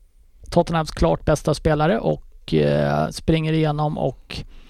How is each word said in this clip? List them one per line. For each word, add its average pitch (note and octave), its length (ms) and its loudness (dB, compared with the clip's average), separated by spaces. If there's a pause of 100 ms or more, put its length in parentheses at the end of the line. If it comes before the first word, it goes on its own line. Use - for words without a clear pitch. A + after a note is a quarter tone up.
(500)
Tottenhams E3+ 400 0
klart E3 340 0
bästa D#3 300 2
spelare D#3 440 0
och, - 560 -6
eh, D2 560 2
springer D#3+ 420 0
igenom D3+ 460 0
och - 380 -6 (340)